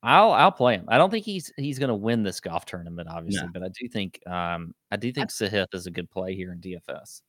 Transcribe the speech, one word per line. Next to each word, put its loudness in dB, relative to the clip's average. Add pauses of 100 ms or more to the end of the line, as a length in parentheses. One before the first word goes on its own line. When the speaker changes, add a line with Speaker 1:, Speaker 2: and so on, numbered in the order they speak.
Speaker 1:
I'll, 8
I'll 8
play 4
him. -6
I 6
don't 6
think -4
he's, -8
he's -4
gonna 0
win 0
this -2
golf -6
tournament, -12
obviously, -4
Speaker 2:
No. -12
Speaker 1:
but -8
I -6
do -12
think, -8
um, -4 (160)
I -6
do -4
think -4
Speaker 2:
I -10
Speaker 1:
Sahith -2
is -8
a -10
good -8
play -6
here -8
in -12
D -12
F -16
S. -14